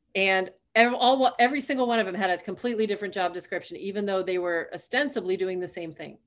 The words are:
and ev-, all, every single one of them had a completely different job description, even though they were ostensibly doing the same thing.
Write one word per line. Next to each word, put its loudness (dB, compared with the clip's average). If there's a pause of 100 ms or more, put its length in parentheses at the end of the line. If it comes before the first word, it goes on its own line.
(160)
and 2 (260)
ev-, 6
all, 4
every 4
single 0
one 2
of 0
them -6
had 2
a 2
completely -2
different -4
job 0
description, -8
even -4
though 0
they 0
were -2
ostensibly -2
doing -2
the -6
same -10
thing. -14